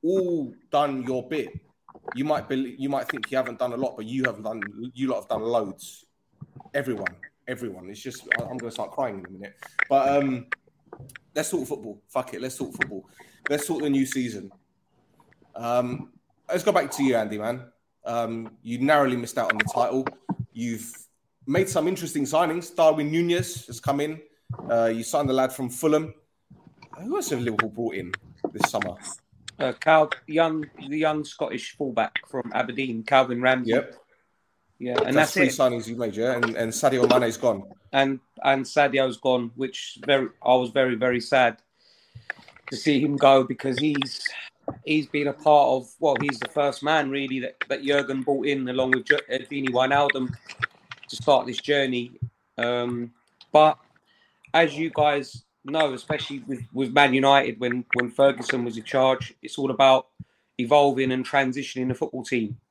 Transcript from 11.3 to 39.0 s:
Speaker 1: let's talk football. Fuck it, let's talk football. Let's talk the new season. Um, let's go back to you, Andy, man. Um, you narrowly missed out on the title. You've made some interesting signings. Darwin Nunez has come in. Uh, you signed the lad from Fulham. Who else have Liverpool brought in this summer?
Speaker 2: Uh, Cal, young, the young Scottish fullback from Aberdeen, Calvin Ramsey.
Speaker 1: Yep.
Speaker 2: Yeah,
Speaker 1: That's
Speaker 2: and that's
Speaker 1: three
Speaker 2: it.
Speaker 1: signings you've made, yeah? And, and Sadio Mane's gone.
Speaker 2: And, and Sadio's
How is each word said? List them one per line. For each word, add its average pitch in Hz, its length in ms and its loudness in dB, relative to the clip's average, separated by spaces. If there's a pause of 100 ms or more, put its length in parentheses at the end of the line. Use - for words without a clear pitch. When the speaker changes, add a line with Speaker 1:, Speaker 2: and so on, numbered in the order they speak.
Speaker 1:
let's 156 160 -4
talk 143 160 -4
football. 127 420 -12
Fuck - 260 -6
it, 107 80 -8
let's 127 140 -10
talk - 160 -8
football. - 360 -8 (400)
Let's 147 180 -2
talk 151 140 -2
the 147 100 -2
new 135 160 2
season. 110 460 -6 (1040)
Um, 123 560 -2 (360)
let's 180 160 -2
go 208 80 4
back 151 200 2
to 143 100 -2
you, 131 140 4
Andy, 107 220 -2
man. 120 260 -6 (400)
Um, 113 580 -6
you 120 160 -8
narrowly 139 380 4
missed 120 220 -6
out 110 140 -2
on 107 60 -2
the - 60 2
title. 123 420 0 (460)
You've 117 400 -6 (540)
made 185 220 2
some 160 200 0
interesting 160 360 -4
signings. 165 500 0
Darwin 156 360 4
Nunez 170 560 -2
has 120 140 -14
come 143 200 -2
in. 156 200 -4 (480)
Uh, 117 240 2
you 113 100 -4
signed 143 260 0
the 131 40 2
lad 131 200 2
from 127 160 -6
Fulham. 151 460 0 (840)
Who 247 160 -4
else 359 140 -4
have 127 100 -2
Liverpool 113 300 -4
brought 113 240 -8
in 90 180 -8 (400)
this - 180 -2
summer? 98 240 -4 (640)
Speaker 2:
Uh, 131 220 -2
Cal, 156 300 6 (160)
young, 156 380 0 (240)
the 151 100 -6
young 156 260 0
Scottish - 520 -8
fullback 117 520 -4
from - 260 -8
Aberdeen, 120 480 -4
Calvin 127 380 4
Ramsey. 127 300 2
Speaker 1:
Yep. - 260 0 (800)
Speaker 2:
Yeah, 123 160 -6
Speaker 1:
That's 120 120 2
Speaker 2:
and 131 100 2
that's 151 160 4
Speaker 1:
three 185 140 4
Speaker 2:
it. 123 40 2
Speaker 1:
signings 120 360 0
you've 113 120 -8
made, 110 180 -4
yeah? 120 180 0
And, 117 220 -2
and 113 160 -2
Sadio 131 360 2
Mane's 120 280 4
gone. 104 280 0 (280)
Speaker 2:
And, 135 260 2 (260)
and 135 200 2
Sadio's 131 520 2